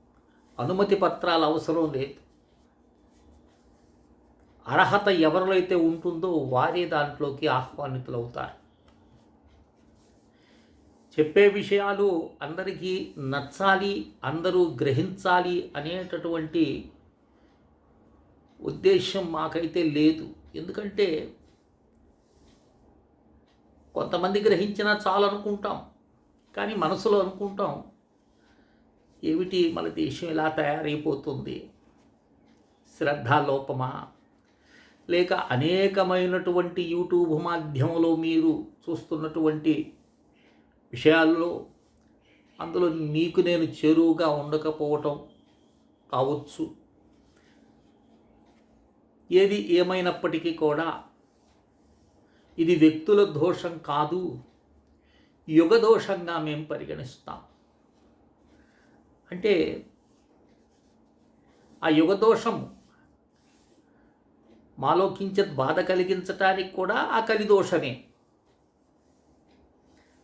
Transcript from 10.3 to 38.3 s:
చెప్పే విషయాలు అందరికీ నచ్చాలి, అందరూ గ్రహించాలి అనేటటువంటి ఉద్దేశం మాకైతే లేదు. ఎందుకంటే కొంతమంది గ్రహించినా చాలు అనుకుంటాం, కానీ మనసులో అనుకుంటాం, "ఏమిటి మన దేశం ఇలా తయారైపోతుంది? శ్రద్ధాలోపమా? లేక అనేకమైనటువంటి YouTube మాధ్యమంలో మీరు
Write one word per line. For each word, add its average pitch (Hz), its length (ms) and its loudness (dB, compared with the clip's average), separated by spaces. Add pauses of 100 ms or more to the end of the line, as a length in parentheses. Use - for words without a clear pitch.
చెప్పే 151 340 4
విషయాలు 202 560 0 (340)
అందరికీ 175 520 -6 (400)
నచ్చాలి, 196 600 0 (300)
అందరూ 165 380 0 (200)
గ్రహించాలి 180 760 0 (200)
అనేటటువంటి 165 880 -4 (1900)
ఉద్దేశం 185 720 0
మాకైతే 160 520 -4 (140)
లేదు. 156 280 2 (300)
ఎందుకంటే 196 520 -4 (3000)
కొంతమంది 190 460 -2
గ్రహించినా 208 500 2 (140)
చాలు 202 240 2
అనుకుంటాం, 202 480 -6 (800)
కానీ 202 180 -4 (100)
మనసులో 202 400 2
అనుకుంటాం, 196 500 -6 (1500)
"ఏమిటి 180 360 -2 (140)
మన 165 220 -4
దేశం 160 360 -4
ఇలా 156 160 0 (120)
తయారైపోతుంది? 147 960 -4 (1400)
శ్రద్ధాలోపమా? 139 960 0 (1200)
లేక 175 240 2 (200)
అనేకమైనటువంటి 180 1300 2 (100)
YouTube 175 400 2 (100)
మాధ్యమంలో 165 680 0 (120)
మీరు 160 300 2 (320)